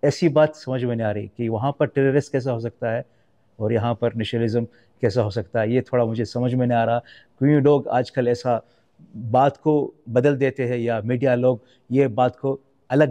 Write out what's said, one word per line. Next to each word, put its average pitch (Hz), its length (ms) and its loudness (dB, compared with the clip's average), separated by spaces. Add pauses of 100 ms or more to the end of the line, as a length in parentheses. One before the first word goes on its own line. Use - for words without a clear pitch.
ایسی 147 280 2
بات 151 260 4
سمجھ 127 300 -6
میں 120 100 -2
نہیں 113 120 -2
آ 104 60 -2
رہی 101 140 -8
کہ 117 220 -6
وہاں 113 220 -2
پر 143 140 0
ٹیررسٹ 135 460 0
کیسا 131 220 -2
ہو 113 60 -4
سکتا 113 360 -6
ہے 127 60 -4 (540)
اور 110 160 -2
یہاں 117 220 0
پر 117 220 -2
نیشنلزم 117 480 -2 (380)
کیسا 113 220 0
ہو 104 60 0
سکتا 110 320 -4
ہے، 107 60 0
یہ 123 140 0
تھوڑا 123 220 0
مجھے 113 220 -2
سمجھ 123 300 -4
میں 123 120 0
نہیں 120 100 2
آ 113 80 2
رہا۔ 117 140 0 (400)
کیوں 143 220 4
لوگ 143 260 4
آج 127 240 -2
کل 123 160 -2
ایسا 120 320 -2 (720)
بات 135 260 4
کو 151 340 0 (140)
بدل 127 340 2
دیتے 131 280 -2
ہیں 123 100 -2
یا 117 260 -2
میڈیا 123 320 0
لوگ 123 220 2 (320)
یہ 135 180 2
بات 123 320 0
کو 135 180 -4 (320)
الگ 143 220 2